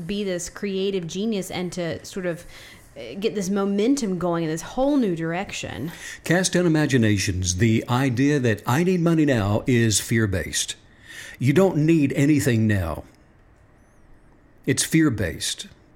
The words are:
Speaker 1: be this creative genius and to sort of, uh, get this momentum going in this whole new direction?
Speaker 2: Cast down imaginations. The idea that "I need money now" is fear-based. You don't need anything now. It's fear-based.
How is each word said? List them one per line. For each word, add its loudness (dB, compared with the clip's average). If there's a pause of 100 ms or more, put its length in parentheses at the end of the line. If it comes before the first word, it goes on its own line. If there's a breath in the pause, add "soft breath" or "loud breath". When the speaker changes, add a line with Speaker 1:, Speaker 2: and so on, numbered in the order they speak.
Speaker 1:
be -6
this -6
creative -4
genius -4
and -6
to -6
sort -10
of, -6 (520 loud breath)
uh, -14
get -2
this -4
momentum 0
going -2
in -2
this -4
whole 0
new 0
direction? -8 (320 loud breath)
Speaker 2:
Cast 2
down 2
imaginations. 2
The 4
idea 2
that 0
"I 2
need 2
money 4
now" 2
is 2
fear-based. -2 (640 loud breath)
You 2
don't 4
need 4
anything 2
now. -2 (1600)
It's 0
fear-based. 0 (280)